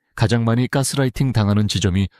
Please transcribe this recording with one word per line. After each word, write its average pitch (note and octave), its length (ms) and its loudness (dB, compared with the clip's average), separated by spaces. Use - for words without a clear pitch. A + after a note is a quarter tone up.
가장 A#2 300 0
많이 A2+ 240 2
가스라이팅 C3+ 640 -2
당하는 G#2 360 2
지점이 F#2+ 400 0